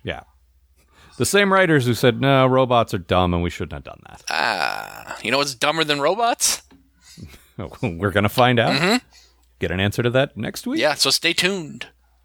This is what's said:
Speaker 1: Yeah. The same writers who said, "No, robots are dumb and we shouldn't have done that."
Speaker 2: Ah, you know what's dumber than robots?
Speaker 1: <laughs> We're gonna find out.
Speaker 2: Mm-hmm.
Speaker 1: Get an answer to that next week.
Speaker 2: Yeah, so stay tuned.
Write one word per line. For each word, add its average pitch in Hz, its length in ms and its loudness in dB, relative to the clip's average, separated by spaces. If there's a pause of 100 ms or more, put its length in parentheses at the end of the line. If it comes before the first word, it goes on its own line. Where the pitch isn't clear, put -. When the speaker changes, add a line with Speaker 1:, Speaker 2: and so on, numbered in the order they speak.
Speaker 1:
Yeah. 82 180 -8 (960)
The 123 80 -2
same 202 280 2
writers 160 320 4
who 123 80 2
said, 117 280 2
"No, 135 260 4
robots 123 460 2
are 107 60 -2
dumb 90 340 2
and 85 100 0
we 87 60 -2
shouldn't 80 240 -8
have 71 100 -12
done - 260 -18
that." - 200 -20
Speaker 2:
Ah, 55 920 -4
you 104 80 -4
know 131 60 2
what's 143 180 -4
dumber 151 280 0
than 147 180 -2
robots? 233 600 -2 (560)
Speaker 1:
<laughs> - 640 -16
We're 95 300 -2
gonna 104 180 2
find 123 300 4
out. 113 200 2
Speaker 2:
Mm-hmm. 196 180 2 (600)
Speaker 1:
Get 82 120 -4
an 90 80 -2
answer 104 220 0
to 120 100 0
that 131 260 0
next - 280 -10
week. 285 140 -4
Speaker 2:
Yeah, 151 160 2
so 135 160 0
stay 165 220 0
tuned. 180 540 -4 (380)